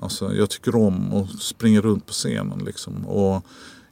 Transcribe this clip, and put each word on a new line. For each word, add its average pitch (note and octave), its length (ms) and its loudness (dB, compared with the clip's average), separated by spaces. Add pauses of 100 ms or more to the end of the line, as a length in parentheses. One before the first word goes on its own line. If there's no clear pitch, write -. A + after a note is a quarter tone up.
Alltså, G2+ 320 -4
jag G2+ 160 2
tycker - 260 -2
om G2 360 2
att G2 300 -2
springa G#2+ 380 4
runt G#2 260 2
på - 60 -14
scenen, - 540 -4
liksom. G2 400 -10
Och F#2+ 380 0 (480)